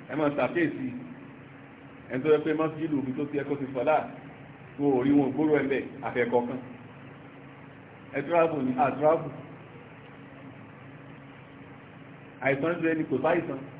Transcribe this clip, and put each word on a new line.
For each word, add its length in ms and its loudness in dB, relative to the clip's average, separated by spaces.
Ẹ 120 -10
máa 120 2
ṣàkíyèsí, 580 0
ẹni 160 -4
tó 80 2
yẹ 80 8
pé 140 0
mọ́síjìdù 460 0
omi 140 0
tó 120 -2
ti 140 -2
ẹ 60 -2
kó 100 -2
ti 120 -4
sọ̀lá, 300 2
wọn 180 4
ò 100 4
rí 100 4
wọn 200 6
gbóró 220 4
ẹ̀ 140 4
bẹ́ẹ̀, 200 0
àfẹ́kọ̀ọ̀kan. 580 0
Ẹ 120 -4
tíráàbù 360 4
ni, 160 2
à 180 4
tíráàbù. 380 4
Àìsàn 340 2
ń 80 -2
ṣe 120 2
ni 120 0
kò 140 0
sáìsàn. 400 2